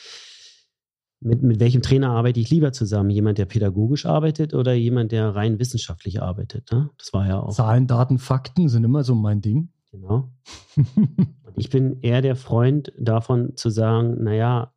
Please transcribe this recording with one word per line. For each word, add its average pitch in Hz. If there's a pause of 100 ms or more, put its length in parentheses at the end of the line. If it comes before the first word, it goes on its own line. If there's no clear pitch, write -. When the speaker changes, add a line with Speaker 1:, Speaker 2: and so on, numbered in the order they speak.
(1200)
Speaker 1:
mit, 117
mit 117
welchem 120
Trainer 135
arbeite 117
ich 110
lieber 151
zusammen? 104
Jemand, 104
der 98
pädagogisch 107
arbeitet 156
oder 127
jemand, 120
der 110
rein 104
wissenschaftlich 104
arbeitet, 92
ne? 139
Das -
war 98
ja 95
auch 104
Speaker 2:
Zahlen, 120
Daten, 123
Fakten 131
sind 117
immer 135
so 123
mein 104
Ding. 127 (200)
Speaker 1:
Genau. 104 (240)
Speaker 2:
<laughs> - (100)
Speaker 1:
Und -
ich -
bin 131
eher 123
der 131
Freund 131
davon 120
zu -
sagen, 113
na 110
ja 117